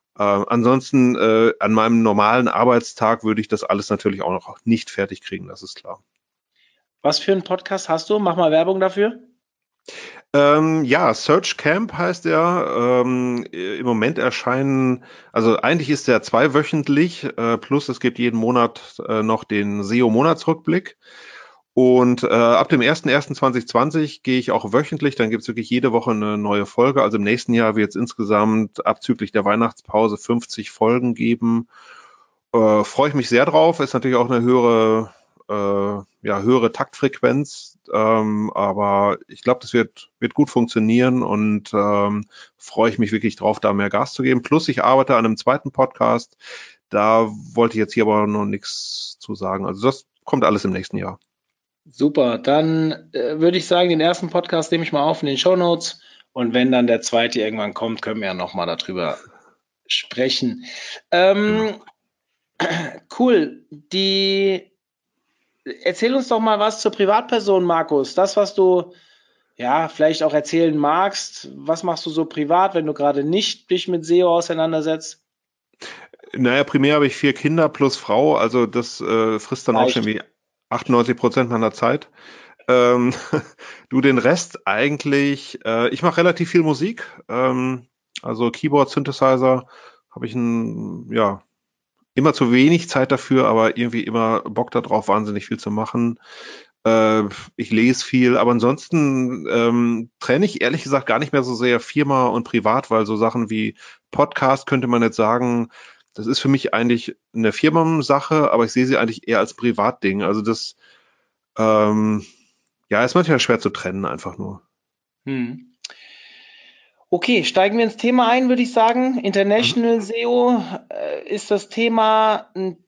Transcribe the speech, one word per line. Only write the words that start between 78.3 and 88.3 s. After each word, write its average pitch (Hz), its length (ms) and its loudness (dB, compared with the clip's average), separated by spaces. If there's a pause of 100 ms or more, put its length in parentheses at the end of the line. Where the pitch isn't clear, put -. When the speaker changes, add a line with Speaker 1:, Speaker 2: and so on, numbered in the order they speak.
Speaker 1:
also 117 300 2
das, 117 340 -6
äh, 110 400 0
frisst - 260 -10
dann 117 100 2
auch 120 60 4
Speaker 2:
Reicht. 127 120 0
Speaker 1:
schon 113 120 -2
wie 107 140 -4 (480)
achtundneunzig 120 480 0
Prozent 120 340 0
meiner 113 220 -2
Zeit. 123 360 -2 (580)
Ähm, 123 460 4 (380)
<laughs> - 400 -20
du, 131 100 0
den 131 180 4
Rest 143 480 -2
eigentlich, 143 960 -2
äh, 113 260 0
ich - 120 -8
mache 165 140 2
relativ 170 340 0
viel 170 120 4
Musik, 156 420 -2 (240)
ähm, 127 580 -2 (360)
also 120 280 -4